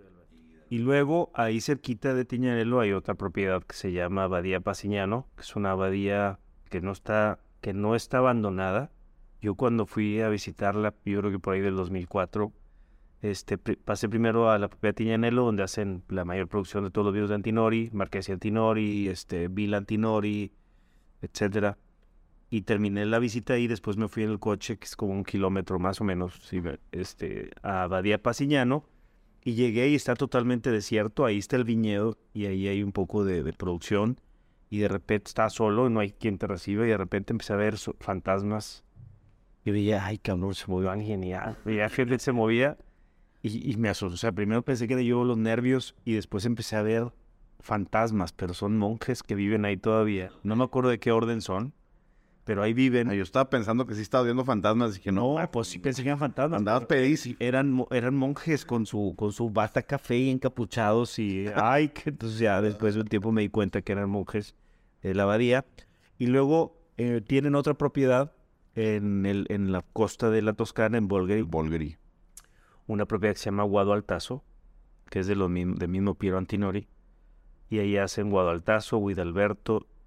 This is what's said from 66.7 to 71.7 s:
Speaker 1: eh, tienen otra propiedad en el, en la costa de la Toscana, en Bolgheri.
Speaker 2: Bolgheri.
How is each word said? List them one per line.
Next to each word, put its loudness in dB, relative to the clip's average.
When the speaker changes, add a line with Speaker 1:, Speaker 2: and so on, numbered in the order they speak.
Speaker 1:
eh, 0
tienen 2
otra 2
propiedad 2
en 0
el, 0
en 0
la 0
costa -2
de 2
la 0
Toscana, 0
en 0
Bolgheri. 2
Speaker 2:
Bolgheri. -2